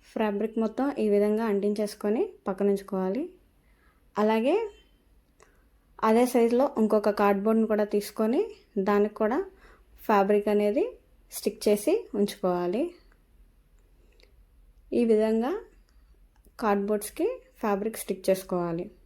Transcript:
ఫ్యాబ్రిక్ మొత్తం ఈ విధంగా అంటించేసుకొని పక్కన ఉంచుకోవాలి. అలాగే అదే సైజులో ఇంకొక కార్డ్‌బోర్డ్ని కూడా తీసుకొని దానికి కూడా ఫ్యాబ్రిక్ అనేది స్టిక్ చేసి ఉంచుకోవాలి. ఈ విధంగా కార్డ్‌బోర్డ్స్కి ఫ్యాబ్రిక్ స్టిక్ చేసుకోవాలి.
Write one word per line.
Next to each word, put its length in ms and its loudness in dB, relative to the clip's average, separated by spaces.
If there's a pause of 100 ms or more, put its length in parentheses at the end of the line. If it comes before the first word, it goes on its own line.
ఫ్యాబ్రిక్ 540 -4
మొత్తం 280 -2 (100)
ఈ 120 -2
విధంగా 360 2
అంటించేసుకొని 800 -2 (180)
పక్కన 280 -2
ఉంచుకోవాలి. 540 -2 (920)
అలాగే 400 2 (1400)
అదే 260 4
సైజులో 400 2 (120)
ఇంకొక 320 2
కార్డ్‌బోర్డ్ని 580 2
కూడా 180 0
తీసుకొని 560 -2 (380)
దానికి 360 2
కూడా 220 0 (640)
ఫ్యాబ్రిక్ 480 2
అనేది 340 2 (480)
స్టిక్ 320 -6
చేసి 300 2 (220)
ఉంచుకోవాలి. 680 -2 (2000)
ఈ 140 2
విధంగా 460 2 (1080)
కార్డ్‌బోర్డ్స్కి 680 -2 (300)
ఫ్యాబ్రిక్ 440 -4
స్టిక్ 240 -8
చేసుకోవాలి. 600 -2 (200)